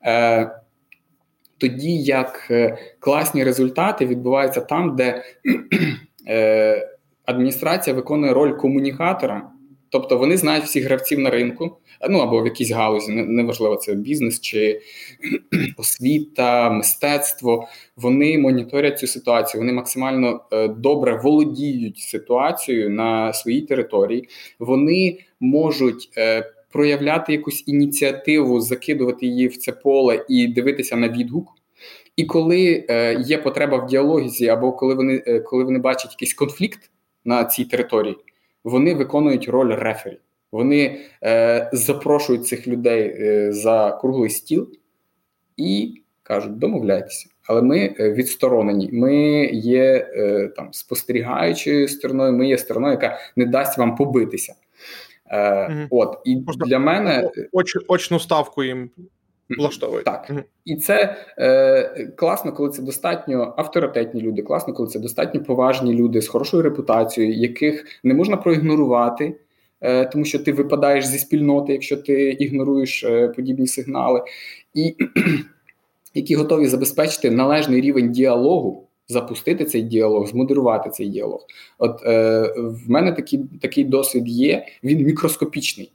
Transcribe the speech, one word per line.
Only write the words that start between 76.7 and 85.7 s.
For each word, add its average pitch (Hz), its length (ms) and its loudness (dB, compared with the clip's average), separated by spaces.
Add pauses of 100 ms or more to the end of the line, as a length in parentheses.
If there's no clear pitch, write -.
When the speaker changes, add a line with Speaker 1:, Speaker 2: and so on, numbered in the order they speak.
Speaker 1:
належний 135 500 2
рівень 131 300 2
діалогу, 127 720 2 (220)
запустити 123 580 -2
цей 117 160 -2
діалог, 110 460 2
змодерувати 120 640 0
цей - 180 -8
діалог. - 380 -8 (320)
От, 117 280 -2
е, 113 360 2 (160)
в 117 340 -8
мене 165 200 4
такі, 143 280 -4 (220)
такий 139 220 0
досвід 131 440 0
є, 135 380 0 (180)
він 143 220 2
мікроскопічний 156 880 -2